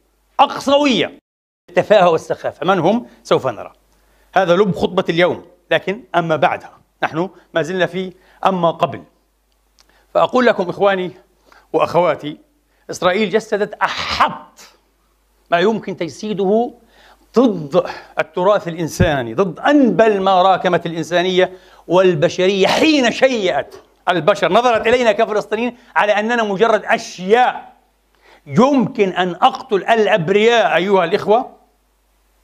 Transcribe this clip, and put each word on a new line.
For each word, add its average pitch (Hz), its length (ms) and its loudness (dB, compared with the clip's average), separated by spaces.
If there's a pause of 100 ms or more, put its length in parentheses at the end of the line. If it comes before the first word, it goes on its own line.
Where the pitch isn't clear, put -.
(400)
أقصوية. 269 800 0 (480)
التفاهة 185 420 4
والسخافة، - 560 -4
من 190 120 2
هم؟ 208 280 0 (180)
سوف 151 220 0
نرى. 98 260 -10 (600)
هذا 175 220 2
لب 196 180 2
خطبة 180 340 -4
اليوم، 165 380 0 (240)
لكن 185 320 -2 (120)
أما 165 220 0
بعدها، 135 420 -4 (240)
نحن 165 280 -4 (240)
ما 165 80 -2
زلنا 175 240 -2
في 180 260 -6 (340)
أما 175 240 0
قبل. 160 320 -6 (1120)
فأقول 233 320 2
لكم 196 220 0
إخواني 185 420 -2 (640)
وأخواتي، 151 640 -2 (540)
إسرائيل 185 400 -2
جسدت 208 440 -4
أحط - 840 -6 (920)
ما 170 80 2
يمكن 196 380 -2
تجسيده 208 720 -4 (680)
ضد 180 480 0 (320)
التراث 180 500 -2
الإنساني، 151 640 -2
ضد 180 260 -2
أنبل 220 600 2
ما 190 220 2
راكمت 175 440 0
الإنسانية 175 640 0 (360)
والبشرية 180 800 2
حين 277 460 2
شيئت 185 600 -2 (340)
البشر. 175 440 0
نظرت 226 340 2
إلينا 233 260 2
كفلسطينيين 214 640 -2 (200)
على 208 160 2
أننا 226 300 -2
مجرد 208 420 0
أشياء 214 880 -2 (760)
يمكن 214 600 2
أن 180 220 -2
أقتل 220 460 0
الأبرياء 202 1000 2
أيها 190 280 2
الإخوة 196 560 -2 (840)